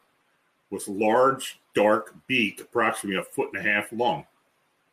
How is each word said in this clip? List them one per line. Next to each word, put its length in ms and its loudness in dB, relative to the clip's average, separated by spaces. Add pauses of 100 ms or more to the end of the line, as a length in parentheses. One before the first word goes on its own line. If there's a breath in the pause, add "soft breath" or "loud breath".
(680)
with 180 -10
large, 720 2 (140)
dark 400 2 (140)
beak, 340 0
approximately 580 -2
a 40 -6
foot 300 -4
and 120 -6
a 40 0
half 220 0
long. 340 -2 (680)